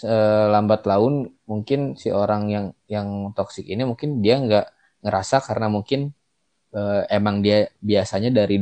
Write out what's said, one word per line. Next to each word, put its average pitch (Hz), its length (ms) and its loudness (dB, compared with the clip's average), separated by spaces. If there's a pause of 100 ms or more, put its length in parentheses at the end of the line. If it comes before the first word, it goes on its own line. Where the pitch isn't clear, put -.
eh, 107 440 2
lambat 104 380 2
laun 107 280 2 (300)
mungkin 131 540 -4
si - 100 -6
orang 104 400 0
yang, 104 180 -2 (200)
yang 101 480 -6
toxic 95 320 -8
ini 104 180 -6
mungkin 127 400 -4
dia 120 140 4
nggak 107 280 2 (360)
ngerasa 104 400 0
karena 110 260 -4
mungkin, 104 320 -2 (720)
eh, 101 380 -2
emang 101 340 0
dia 104 240 4 (140)
biasanya 104 500 0
dari 101 300 2